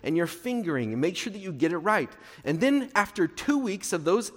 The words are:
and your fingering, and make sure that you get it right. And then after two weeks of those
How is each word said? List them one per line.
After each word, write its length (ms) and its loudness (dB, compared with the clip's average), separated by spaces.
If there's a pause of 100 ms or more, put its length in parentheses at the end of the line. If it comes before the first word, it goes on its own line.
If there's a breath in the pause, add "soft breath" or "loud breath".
and 140 0
your 100 2
fingering, 680 -4
and 80 -2
make 180 0
sure 120 -6
that 80 -10
you 140 -8
get 200 2
it 60 -2
right. 320 0 (340 loud breath)
And 140 0
then 360 2
after 340 2
two 300 0
weeks 340 -2
of 120 -2
those 320 2